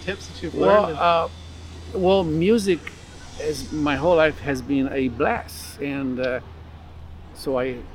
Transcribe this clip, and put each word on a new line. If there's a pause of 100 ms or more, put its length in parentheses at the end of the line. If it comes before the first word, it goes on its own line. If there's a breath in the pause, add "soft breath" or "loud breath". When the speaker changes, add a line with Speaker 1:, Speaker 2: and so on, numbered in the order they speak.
Speaker 1:
tips
that
you've
Speaker 2:
Well,
Speaker 1:
learned?
Speaker 2:
uh, (680)
well,
music (640)
is,
my
whole
life
has
been
a
blast,
and,
uh, (960)
so
I (160)